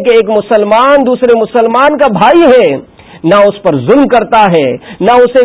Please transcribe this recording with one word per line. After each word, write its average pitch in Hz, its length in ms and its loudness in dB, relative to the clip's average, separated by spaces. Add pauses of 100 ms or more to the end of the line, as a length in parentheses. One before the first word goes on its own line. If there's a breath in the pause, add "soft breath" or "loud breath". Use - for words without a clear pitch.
کہ 226 160 2
ایک 214 200 -2
مسلمان 226 680 0
دوسرے 240 340 0
مسلمان 240 600 -2
کا 226 160 -2
بھائی 294 320 2
ہے، 240 160 2 (640 loud breath)
نہ 202 80 2 (120)
اس 202 120 -8
پر 160 140 -2 (100)
ظلم 254 180 2 (100)
کرتا 226 340 0
ہے، 165 180 0 (400 loud breath)
نہ 233 80 2 (120)
اسے 247 200 0